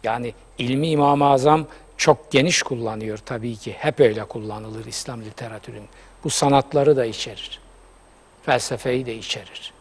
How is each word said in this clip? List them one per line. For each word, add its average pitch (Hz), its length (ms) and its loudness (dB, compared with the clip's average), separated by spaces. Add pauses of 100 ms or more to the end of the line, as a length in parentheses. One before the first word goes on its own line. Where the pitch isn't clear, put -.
Yani 117 320 -4 (240)
ilmi 135 300 0
İmam-ı 143 380 4
Azam 143 400 4 (300)
çok - 360 2
geniş 147 300 4
kullanıyor 110 560 -6
tabii 117 380 -8
ki. 107 160 -12
Hep - 280 -4
öyle 110 240 6
kullanılır 110 640 -12
İslam 117 360 -10
literatürün. 110 640 -14 (400)
Bu 151 60 -2
sanatları 139 680 4
da 127 80 2
içerir. - 560 -10 (800)
Felsefeyi 127 640 -2
de 113 80 -8
içerir. - 680 -10